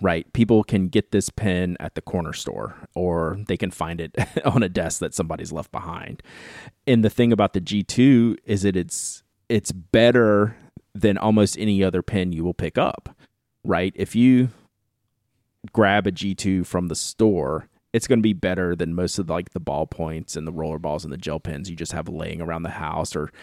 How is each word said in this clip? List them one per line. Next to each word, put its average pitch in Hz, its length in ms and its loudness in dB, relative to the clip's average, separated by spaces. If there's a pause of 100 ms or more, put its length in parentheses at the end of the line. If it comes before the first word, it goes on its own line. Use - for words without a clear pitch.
right? 85 320 -2
People 110 320 4
can 95 240 0
get - 240 -2
this 101 180 2
pen 90 480 -2
at - 160 -12
the - 60 -12
corner 82 320 -6
store - 420 -10 (220)
or 85 500 -2
they 92 100 -2
can 95 140 -4
find 82 300 -6
it 82 160 -12 (160)
<laughs> - 120 -4
on 117 200 2
a 92 40 0
desk 87 300 -4
that 80 160 -6
somebody's 80 380 -6
left 80 180 -8
behind. 85 520 -12 (640)
And 117 160 6
the 107 60 4
thing 117 220 4
about 104 200 4
the 98 80 -2
G 98 240 -2
two 120 520 4 (100)
is 98 160 -2
that 98 140 2
it's, - 460 -6 (260)
it's 110 220 0
better 107 840 4 (380)
than 101 240 2
almost 107 400 4
any 98 260 2
other 92 180 0
pen 90 300 -2
you 80 100 -4
will 87 120 -2
pick - 240 -4
up, - 360 -2 (480)
right? 92 320 0
If - 220 -6
you 127 320 6 (1200)
grab 101 360 4
a - 40 0
G 98 220 -4
two 95 300 0
from 90 240 -2
the 80 80 -6
store, 80 720 0 (240)
it's - 160 -2
gonna 120 140 4
be 107 100 4
better 90 420 -2
than 82 180 -4
most 90 280 -4
of, 82 100 -4
like, 82 200 -6
the 90 100 -8
ballpoints 80 760 -6
and 80 120 -8
the 80 40 -8
roller 78 260 -6
balls 76 260 -6
and 78 80 -12
the 71 40 -10
gel 80 220 -6
pens 82 320 -10
you 82 60 -12
just 82 160 -10
have 82 160 -8
laying 80 320 -8
around 82 240 -6
the 82 60 -8
house 78 440 -6
or 76 160 -6 (120)